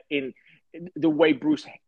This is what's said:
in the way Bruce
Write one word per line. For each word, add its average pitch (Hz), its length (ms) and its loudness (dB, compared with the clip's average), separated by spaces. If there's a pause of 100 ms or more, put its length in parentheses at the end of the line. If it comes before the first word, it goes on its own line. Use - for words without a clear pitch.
in 135 240 -4 (640)
the 156 140 2
way 156 240 4
Bruce 143 320 -2 (220)